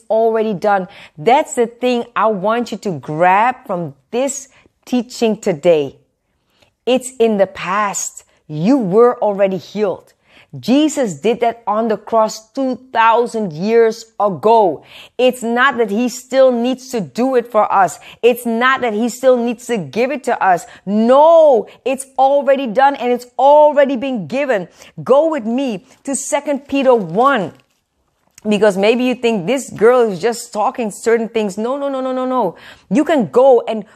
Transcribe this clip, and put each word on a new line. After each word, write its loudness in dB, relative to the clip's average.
already 0
done. -2
That's 0
the 0
thing -4
I 0
want -2
you -10
to -6
grab 0
from -8
this -4
teaching -2
today. 0
It's -2
in 0
the 2
past. -6
You 0
were 2
already 0
healed. -6
Jesus -2
did -2
that -4
on -2
the -2
cross -2
two -4
thousand 0
years 0
ago. 2
It's 2
not 0
that -2
he -2
still 2
needs -4
to -6
do -4
it -2
for 0
us. 0
It's 2
not 0
that -2
he -2
still 2
needs -4
to -4
give -4
it -8
to -4
us. 2
No, 4
it's -4
already 2
done 2
and -2
it's -4
already 4
been -6
given. -2
Go 4
with -4
me -4
to -6
Second -6
Peter 2
one. 0
Because 2
maybe 2
you -2
think -2
this -4
girl 2
is 0
just -6
talking -4
certain -2
things. -6
No, -4
no, -6
no, -6
no, -6
no, -6
no. -4
You 0
can 0
go 4
and -8